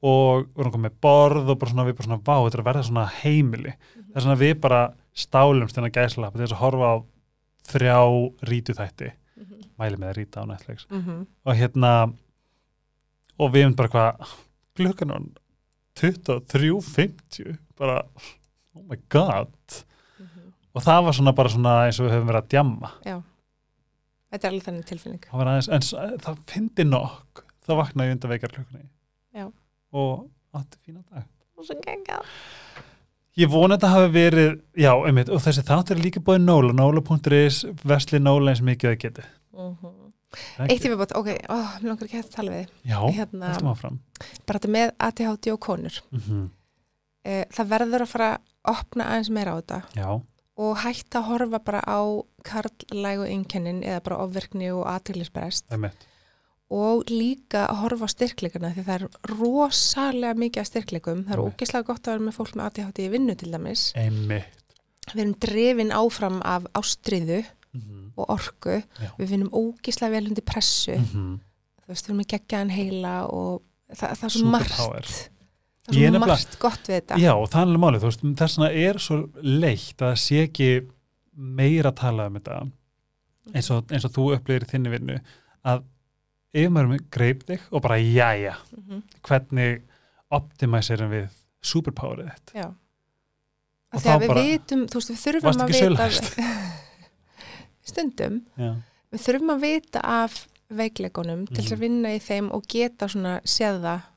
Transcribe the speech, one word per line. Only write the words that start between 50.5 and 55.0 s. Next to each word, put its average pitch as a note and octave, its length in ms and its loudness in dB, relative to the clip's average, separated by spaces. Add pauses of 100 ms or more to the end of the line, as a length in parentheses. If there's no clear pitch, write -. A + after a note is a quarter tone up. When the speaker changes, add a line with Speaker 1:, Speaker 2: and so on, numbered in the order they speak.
Speaker 2:
Og G#3+ 200 -2
hætta A#3+ 400 -6
að A3+ 80 -4
horfa A#3 380 -2
bara G#3 180 -4
á G#3 200 -2 (420)
karllægu G3+ 840 -6
einkennin F#3 560 -6
eða F3+ 200 -6
bara F#3 160 -6
ofvirkni F#3 520 -6
og F3+ 160 -4
athyglisbrest. F3+ 840 -8